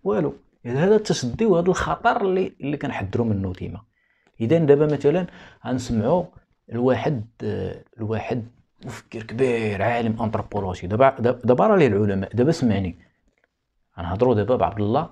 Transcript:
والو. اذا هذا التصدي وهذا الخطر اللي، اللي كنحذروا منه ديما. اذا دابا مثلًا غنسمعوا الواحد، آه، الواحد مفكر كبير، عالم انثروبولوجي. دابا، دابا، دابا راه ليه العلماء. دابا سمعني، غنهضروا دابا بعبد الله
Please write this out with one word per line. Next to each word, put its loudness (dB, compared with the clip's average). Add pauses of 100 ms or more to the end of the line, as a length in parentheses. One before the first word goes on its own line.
والو. 0 (320)
اذا 0
هذا 6
التصدي 0
وهذا 4
الخطر 0
اللي، 0
اللي -4
كنحذروا -4
منه -2
ديما. -10 (600)
اذا 2
دابا 6
مثلًا 0 (400)
غنسمعوا 0 (480)
الواحد، 0 (180)
آه، -6 (140)
الواحد -6 (380)
مفكر -14
كبير، -2
عالم 0
انثروبولوجي. -4
دابا، 4
دابا، 0
دابا 4
راه 4
ليه 6
العلماء. 0
دابا 4
سمعني، 0 (1040)
غنهضروا 0
دابا 2
بعبد -2
الله -2